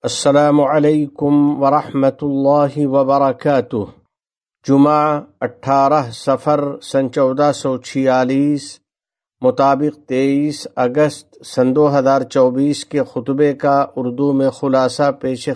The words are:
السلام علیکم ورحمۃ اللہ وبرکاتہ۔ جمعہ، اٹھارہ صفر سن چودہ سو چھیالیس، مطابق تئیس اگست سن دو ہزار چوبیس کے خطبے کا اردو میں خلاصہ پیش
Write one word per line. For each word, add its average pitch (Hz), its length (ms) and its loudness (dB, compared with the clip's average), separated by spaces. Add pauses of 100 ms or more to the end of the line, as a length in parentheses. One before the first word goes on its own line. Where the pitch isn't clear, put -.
السلام 147 560 2
علیکم 147 1000 0
ورحمۃ 139 580 0
اللہ 143 680 0
وبرکاتہ۔ 135 880 0 (920)
جمعہ، 147 540 2 (200)
اٹھارہ 135 720 0
صفر 143 480 -2 (220)
سن 135 300 -2
چودہ 139 440 0
سو 131 220 -4
چھیالیس، 135 1000 -2 (600)
مطابق 139 680 0
تئیس 139 680 -2
اگست 139 720 -2
سن 127 300 0
دو 143 240 2
ہزار 135 220 2
چوبیس 135 640 0
کے 147 180 -4
خطبے 139 500 -2
کا 139 320 0 (100)
اردو 135 380 -2
میں 135 160 2
خلاصہ 131 640 0
پیش 131 440 -6